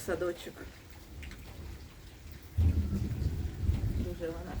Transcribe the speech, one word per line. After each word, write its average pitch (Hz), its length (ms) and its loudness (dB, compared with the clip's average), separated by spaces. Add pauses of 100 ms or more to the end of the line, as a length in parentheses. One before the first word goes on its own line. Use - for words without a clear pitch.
садочок. 180 480 0 (3500)
Дуже 170 280 0
вона 165 340 -4